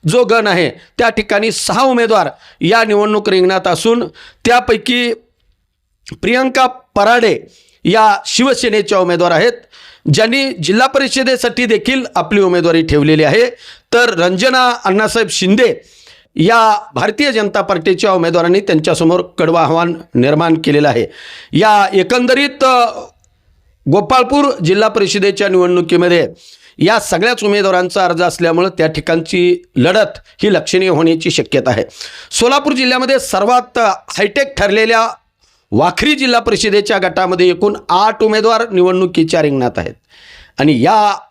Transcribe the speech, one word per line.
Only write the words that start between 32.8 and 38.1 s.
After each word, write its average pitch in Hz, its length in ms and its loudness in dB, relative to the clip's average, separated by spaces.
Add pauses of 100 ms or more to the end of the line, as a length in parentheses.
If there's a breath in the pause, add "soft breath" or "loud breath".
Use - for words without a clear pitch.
सर्वात 247 600 -2 (300)
हायटेक 277 480 -2
ठरलेल्या 220 500 0 (640)
वाखरी 175 440 0
जिल्हा 247 240 0
परिषदेच्या 208 580 0
गटामध्ये 185 520 0
एकूण 196 260 0 (140)
आठ 214 340 0